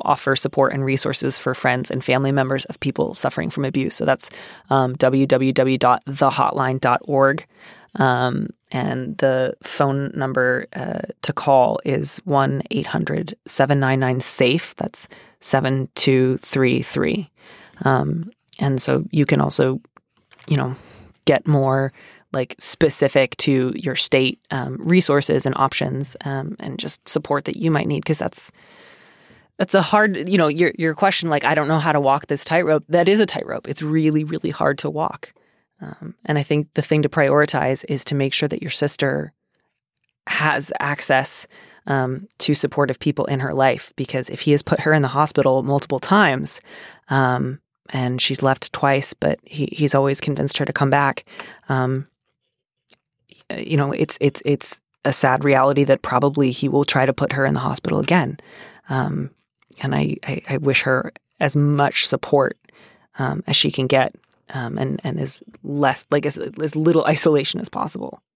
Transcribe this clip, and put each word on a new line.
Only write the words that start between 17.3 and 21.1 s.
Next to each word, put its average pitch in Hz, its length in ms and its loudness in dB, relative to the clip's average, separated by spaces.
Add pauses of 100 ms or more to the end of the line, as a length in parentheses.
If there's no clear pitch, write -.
Um, 147 480 0 (280)
and 135 200 0
so 135 320 0
you 147 140 2
can 143 160 2
also 131 400 0 (640)
you 147 100 2
know, 131 180 -2 (500)